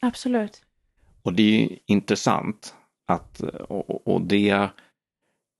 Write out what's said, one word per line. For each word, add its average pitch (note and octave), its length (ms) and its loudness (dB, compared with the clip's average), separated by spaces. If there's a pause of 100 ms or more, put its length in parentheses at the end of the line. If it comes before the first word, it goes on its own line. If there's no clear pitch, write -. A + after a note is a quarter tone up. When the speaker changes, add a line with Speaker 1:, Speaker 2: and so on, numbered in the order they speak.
Speaker 1:
Absolut. A#3+ 600 -4 (580)
Speaker 2:
Och F#2 120 -2
det G#2 100 4
är G#2+ 160 4
ju - 260 -2
intressant - 920 0 (320)
att, - 340 -4
och, - 480 -8
och, - 180 -10
och F#2+ 140 2
det, G2+ 460 2 (920)